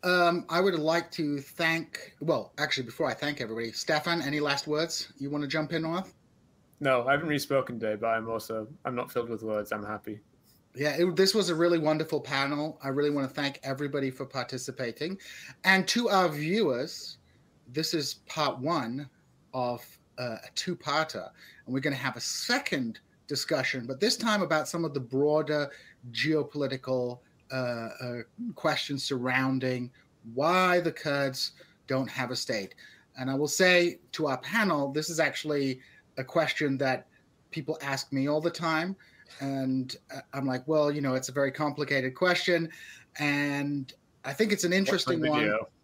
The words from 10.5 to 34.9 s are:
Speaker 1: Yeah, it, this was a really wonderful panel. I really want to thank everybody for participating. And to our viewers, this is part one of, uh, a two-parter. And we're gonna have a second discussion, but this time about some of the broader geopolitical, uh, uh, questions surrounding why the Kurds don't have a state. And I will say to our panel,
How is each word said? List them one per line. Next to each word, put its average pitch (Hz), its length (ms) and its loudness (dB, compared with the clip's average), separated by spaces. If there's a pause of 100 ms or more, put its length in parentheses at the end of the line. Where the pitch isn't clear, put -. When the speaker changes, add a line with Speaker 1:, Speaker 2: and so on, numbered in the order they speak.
Speaker 1:
Yeah, 147 160 0
it, 170 260 2
this 190 180 6
was 196 140 2
a 175 60 2
really 170 240 4
wonderful 156 420 2
panel. 147 600 -2
I 139 60 -4
really 143 200 2
want 143 180 0
to 131 80 -8
thank 139 280 -4
everybody 135 480 -2
for 131 160 -8
participating. 131 920 -6 (460)
And 190 240 6
to 233 220 2
our 185 180 6
viewers, 151 880 0 (560)
this 160 220 -2
is 147 200 -2 (120)
part 139 320 0
one 135 500 -2 (460)
of, 123 280 -2 (360)
uh, 120 260 -6
a - 100 -18
two-parter. 156 760 -2 (340)
And 123 80 -6
we're 135 80 0
gonna 139 160 -2
have 127 200 -2
a 117 40 -10
second 151 800 -2 (260)
discussion, 135 600 -2
but 131 140 -6
this 226 180 2
time 214 240 2
about 156 260 2
some 170 160 -2
of 151 80 -2
the 143 80 -2
broader 143 680 2 (400)
geopolitical, 131 1080 -2 (320)
uh, 120 360 -2 (120)
uh, 120 220 -6 (320)
questions 147 500 -2
surrounding 127 880 0 (420)
why 180 480 4
the 165 100 0
Kurds 143 600 -2 (340)
don't 131 240 0
have 123 200 -4
a 127 60 -4
state. 104 380 -4 (420)
And 131 140 -4
I 135 40 0
will 143 140 2
say 175 500 6 (140)
to 156 140 0
our 131 120 0
panel, 170 520 2